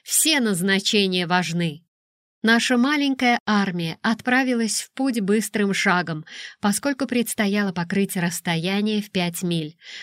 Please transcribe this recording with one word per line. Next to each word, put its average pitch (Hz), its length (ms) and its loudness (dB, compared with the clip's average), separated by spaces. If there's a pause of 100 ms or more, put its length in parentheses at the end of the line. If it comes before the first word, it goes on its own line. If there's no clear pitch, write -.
все 302 380 2
назначения 190 880 2
важны. 170 560 0 (600)
Наша 233 340 4
маленькая 262 680 2
армия 185 580 0
отправилась 240 800 0
в - 100 -16
путь 262 280 -2
быстрым 202 540 0
шагом, 175 500 0 (360)
поскольку 269 460 0
предстояло 208 680 -2
покрыть 190 440 -2
расстояние 185 840 -2
в 208 80 -10
пять 175 320 -4
миль. 165 340 -4 (260)